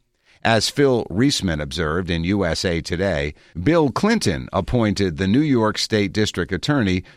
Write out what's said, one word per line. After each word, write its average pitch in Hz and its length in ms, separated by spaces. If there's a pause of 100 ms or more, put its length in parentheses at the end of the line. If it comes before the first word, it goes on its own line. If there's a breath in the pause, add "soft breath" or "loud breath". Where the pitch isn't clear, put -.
(440 soft breath)
As 110 260
Phil 131 400
Reisman 98 500
observed 78 520
in 82 120
U 95 220
S 82 180
A 85 160
Today, 82 540 (300 soft breath)
Bill 156 280
Clinton 101 640
appointed 98 640
the 95 100
New 120 140
York 117 380
State 101 340
District 104 380
Attorney 95 520 (140 loud breath)